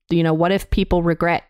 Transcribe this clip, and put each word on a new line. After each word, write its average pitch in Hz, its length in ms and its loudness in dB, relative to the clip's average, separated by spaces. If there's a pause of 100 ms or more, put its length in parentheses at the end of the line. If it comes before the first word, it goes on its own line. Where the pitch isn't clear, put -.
(100)
you 170 140 2
know, 160 100 2
what 170 180 0
if 196 180 -4
people 180 340 0
regret 170 460 -2